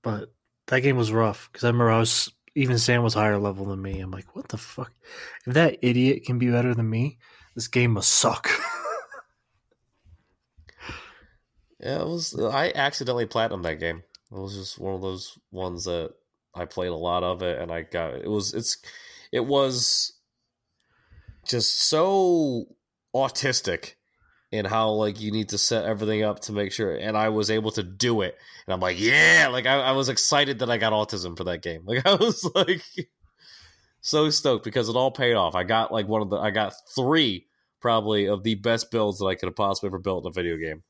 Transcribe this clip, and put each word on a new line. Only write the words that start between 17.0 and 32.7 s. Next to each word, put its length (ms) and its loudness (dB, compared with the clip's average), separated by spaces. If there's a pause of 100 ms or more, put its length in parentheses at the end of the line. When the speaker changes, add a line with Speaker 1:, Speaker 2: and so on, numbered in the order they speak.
Speaker 2:
of 200 -4
it, 160 -4
and 120 -8
I 120 -6
got, 320 -6
it 140 -8
was, 260 -2
it's, 220 -4 (540)
it 100 -2
was 720 0 (1300)
just 360 0
so 840 2 (480)
autistic 800 -2 (560)
in 140 -2
how, 260 2
like, 280 -2
you 120 -4
need 180 -2
to 100 -4
set 260 0
everything 380 0
up 200 -2
to 100 -8
make 180 -2
sure, 240 -2
and 220 -4
I 120 2
was 220 0
able 200 0
to 120 -4
do 380 0
it, 140 -4 (300)
and 80 -4
I'm 60 -4
like, 200 -2
"Yeah!" 520 6
Like, 160 -2
I, 140 4
I 100 0
was 180 0
excited 500 0
that 120 0
I 60 2
got 160 2
autism 440 -2
for 60 -8
that 180 -4
game. 220 -8
<laughs> 20 -18
Like, 220 0
I 80 6
was, 400 0
like, 260 2 (1200)